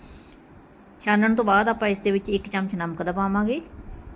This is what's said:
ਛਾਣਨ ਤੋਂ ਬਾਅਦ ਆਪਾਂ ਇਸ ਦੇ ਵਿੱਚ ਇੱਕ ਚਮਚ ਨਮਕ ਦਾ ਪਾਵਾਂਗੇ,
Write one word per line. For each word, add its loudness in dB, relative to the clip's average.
ਛਾਣਨ 4
ਤੋਂ 2
ਬਾਅਦ 4
ਆਪਾਂ 0
ਇਸ 0
ਦੇ 0
ਵਿੱਚ 0
ਇੱਕ -2
ਚਮਚ -4
ਨਮਕ -4
ਦਾ -2
ਪਾਵਾਂਗੇ, 0